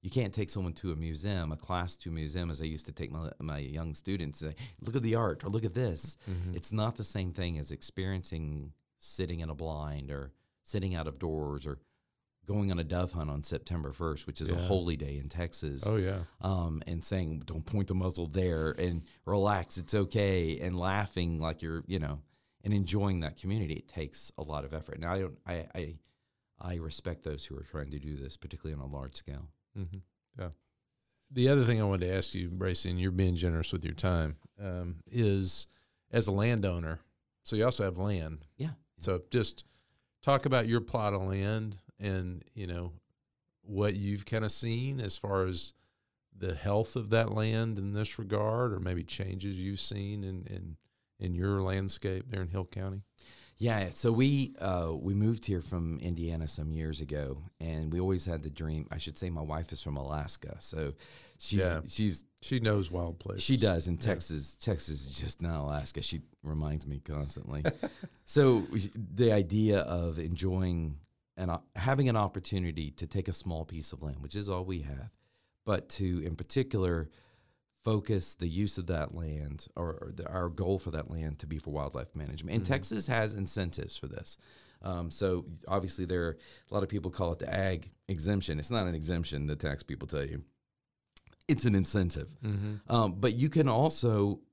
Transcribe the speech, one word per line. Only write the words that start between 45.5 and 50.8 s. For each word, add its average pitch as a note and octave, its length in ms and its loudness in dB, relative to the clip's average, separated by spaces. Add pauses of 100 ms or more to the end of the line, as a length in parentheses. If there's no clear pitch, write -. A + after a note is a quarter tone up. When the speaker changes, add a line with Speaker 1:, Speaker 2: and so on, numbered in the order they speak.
Speaker 2:
the F#2 200 -2
health G#2 420 2
of G#2+ 140 0
that A2+ 200 6
land A2 460 2
in G2 160 -2
this G#2 260 -2
regard, A2 540 2
or F#2+ 80 -2
maybe F#2 240 0
changes F#2+ 520 -4
you've G2 220 -4
seen G2+ 460 -4
in, F#2+ 220 -6
in, F2+ 300 -8 (420)